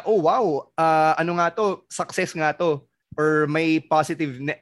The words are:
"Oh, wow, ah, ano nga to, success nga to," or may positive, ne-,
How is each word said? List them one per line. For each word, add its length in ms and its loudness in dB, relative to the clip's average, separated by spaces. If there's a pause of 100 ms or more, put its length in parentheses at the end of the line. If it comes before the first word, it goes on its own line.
"Oh, 200 0
wow, 520 0
ah, 400 2
ano 240 -2
nga 160 2
to, 360 -2
success 440 -6
nga 200 0
to," 280 -2 (360)
or 320 2
may 320 2
positive, 580 -2
ne-, 200 -6